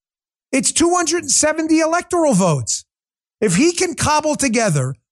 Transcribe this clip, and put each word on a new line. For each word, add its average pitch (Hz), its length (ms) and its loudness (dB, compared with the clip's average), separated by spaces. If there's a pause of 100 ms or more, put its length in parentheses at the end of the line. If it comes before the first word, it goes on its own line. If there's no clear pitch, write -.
(520)
It's 262 180 0
two 339 240 2
hundred 339 280 -2
and 277 100 -4
seventy 311 480 0
electoral 330 540 0
votes. 160 500 0 (560)
If 202 160 0
he 320 160 4
can 339 220 -2
cobble 302 420 0
together 202 580 0 (180)